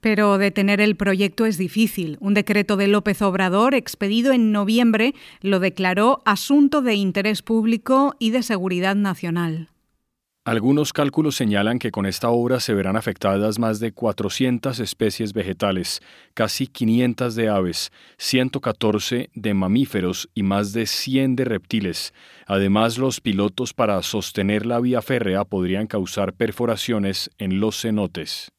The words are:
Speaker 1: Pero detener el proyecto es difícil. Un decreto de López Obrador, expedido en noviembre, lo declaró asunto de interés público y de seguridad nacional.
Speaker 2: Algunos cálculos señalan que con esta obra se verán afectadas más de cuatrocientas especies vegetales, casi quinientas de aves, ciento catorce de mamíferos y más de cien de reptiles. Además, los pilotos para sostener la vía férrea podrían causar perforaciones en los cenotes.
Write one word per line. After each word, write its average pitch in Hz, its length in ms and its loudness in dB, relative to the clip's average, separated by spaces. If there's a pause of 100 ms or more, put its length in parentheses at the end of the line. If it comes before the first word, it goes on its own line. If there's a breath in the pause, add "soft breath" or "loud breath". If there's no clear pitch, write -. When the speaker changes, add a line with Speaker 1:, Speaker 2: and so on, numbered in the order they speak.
Speaker 1:
Pero 208 360 4
detener 196 440 2
el 214 160 2
proyecto 196 480 0
es 214 120 0
difícil. 185 600 -2
Un 202 140 0
decreto 208 420 2
de 196 140 2
López 208 320 2
Obrador, 196 520 2
expedido 233 600 0
en 226 180 4
noviembre, 220 640 2 (240 loud breath)
lo 190 220 2
declaró 190 640 2
asunto 285 560 4
de 247 140 0
interés 202 460 0
público 233 800 2
y 220 120 0
de 240 120 0
seguridad 190 540 -2
nacional. 170 720 -2 (760)
Speaker 2:
Algunos 127 480 2
cálculos 147 460 0
señalan 107 420 2
que 113 120 -4
con 98 140 -2
esta 98 220 -2
obra 120 320 2
se 120 140 -2
verán 95 240 0
afectadas 104 640 0
más 110 200 0
de 110 140 -4
cuatrocientas 120 880 -2
especies 107 500 -2
vegetales, 95 680 -2 (320 loud breath)
casi 117 340 -2
quinientas 120 680 0
de 113 120 0
aves, 95 460 -2 (240 soft breath)
ciento 127 420 -2
catorce 113 760 -2
de 107 180 -4
mamíferos 95 800 0
y 107 100 -2
más 98 300 0
de 113 120 -2
cien 131 520 -2
de 131 80 0
reptiles. 101 680 -4 (320 loud breath)
Además, 101 520 2
los 127 240 -2
pilotos 104 520 -2
para 101 300 0
sostener 104 600 -2
la 120 160 -2
vía 123 200 0
férrea 101 440 -2
podrían 95 420 -2
causar 95 460 -4
perforaciones 110 1040 -2
en 95 240 -2
los 107 180 -2
cenotes. 98 800 -4